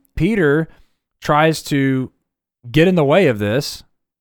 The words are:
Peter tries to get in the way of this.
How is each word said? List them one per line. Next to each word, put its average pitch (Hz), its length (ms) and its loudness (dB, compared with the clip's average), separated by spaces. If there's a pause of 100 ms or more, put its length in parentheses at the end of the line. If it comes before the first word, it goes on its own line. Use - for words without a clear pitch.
(140)
Peter 160 540 0 (540)
tries 156 400 0
to 135 500 -2 (580)
get 156 160 4
in 185 100 2
the 156 80 2
way 160 240 4
of 113 100 -2
this. 107 440 -4 (380)